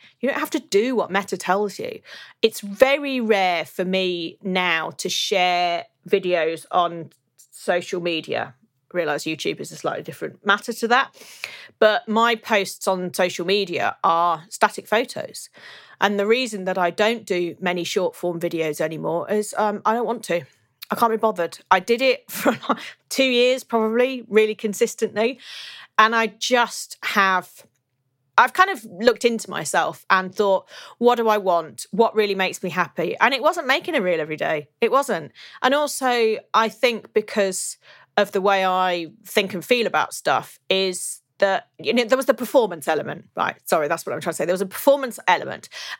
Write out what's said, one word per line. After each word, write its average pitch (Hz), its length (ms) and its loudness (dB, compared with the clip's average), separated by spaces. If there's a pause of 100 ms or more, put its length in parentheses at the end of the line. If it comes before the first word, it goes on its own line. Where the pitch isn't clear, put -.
(200)
You 247 80 0
don't - 100 -2
have 311 120 -4
to 302 100 -2
do 240 360 2
what 185 140 -2
Meta 190 260 -2
tells 196 420 -2
you. - 220 -10 (400)
It's - 200 2
very 262 600 2
rare 185 440 2
for 180 200 -6
me 180 580 -2
now 180 500 0
to - 160 -6
share 180 760 0 (240)
videos 175 600 0
on 170 400 0 (260)
social - 640 -4
media. 160 540 -4 (380)
I - 40 -6
realise 151 280 -2
YouTube 160 360 -4
is 147 120 -12
a 160 40 -16
slightly - 260 -6
different - 440 -12
matter 208 260 0
to 226 160 -4
that. 247 260 0 (640)
But 214 300 4
my 226 280 2
posts 208 520 -2
on 180 240 -2
social 180 320 -2
media 175 580 0
are 165 460 2
static - 380 0
photos. - 640 -4 (500)
And 202 180 2
the 202 80 0
reason 220 380 0
that 185 140 -2
I 175 120 2
don't 220 340 0
do 175 360 -4
many 180 240 -2
short 185 300 -2
form 175 260 -4
videos 160 400 -4
anymore 160 500 -4
is, 214 260 -4
um, 208 280 -2
I 220 100 2
don't 233 120 -2
want 226 180 -4
to. 170 180 -2 (480)
I - 40 0
can't 233 180 4
be 226 40 0
bothered. 202 420 -2 (120)
I 190 100 6
did 233 200 2
it 262 260 2
<laughs> - 40 -18
for, - 220 0 (160)
like, - 100 0 (300)
two - 160 2
years, 254 400 2
probably, 233 640 0
really 214 260 4
consistently. 220 840 -2 (580)
And 220 160 6
I 226 120 2
just - 760 -2
have, 190 640 0 (680)
I've 254 160 6
kind 381 180 4
of 233 140 -6
looked 220 400 2
into 233 240 0
myself 160 640 -2
and 185 240 0
thought, 196 340 0 (300)
"What 240 180 4
do 226 120 0
I 214 100 4
want? 170 520 -2
What 220 240 2
really 202 200 0
makes 190 280 -2
me 185 60 -4
happy?" 170 500 -4
And 233 140 4
it 254 100 -4
wasn't 330 240 0
making 311 280 0
a 254 80 0
reel 180 180 0
every 156 160 -6
day. 156 320 -4 (140)
It 233 80 2
wasn't. 226 420 0 (300)
And 262 120 4
also, 247 600 0 (160)
I 220 160 4
think 226 460 -2
because 208 640 -2 (400)
of 196 140 2
the 196 80 0
way 196 240 4
I 185 440 0 (160)
think 196 300 0
and 170 100 -8
feel 240 220 2
about 151 280 0
stuff - 440 -2 (100)
is 190 540 -2 (160)
that, 196 300 2 (100)
you - 140 -4
know, 240 120 2
there 240 120 0
was 262 100 -2
the 269 80 2
performance 208 540 0
element, 156 480 -4
right? - 200 -2 (120)
Sorry, 156 200 2
that's 165 180 -4
what 143 80 -6
I'm 143 60 -6
trying 165 120 -6
to - 40 -6
say. 165 80 -4
There 175 100 -6
was 185 60 -4
a 196 60 -4
performance 269 520 0 (100)
element. - 400 0 (320)